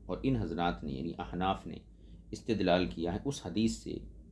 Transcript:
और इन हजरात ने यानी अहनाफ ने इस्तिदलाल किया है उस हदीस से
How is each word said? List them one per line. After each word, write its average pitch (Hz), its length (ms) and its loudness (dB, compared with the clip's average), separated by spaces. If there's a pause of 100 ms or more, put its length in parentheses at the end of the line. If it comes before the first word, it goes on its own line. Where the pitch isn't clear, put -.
और 90 160 -2
इन 135 120 4
हजरात 85 460 0
ने 73 80 -4
यानी 80 280 -4
अहनाफ 90 480 -2
ने - 140 -10 (520)
इस्तिदलाल 92 540 4
किया 87 240 -2
है 104 140 -2
उस 139 200 -4
हदीस 110 380 2
से - 180 -6 (300)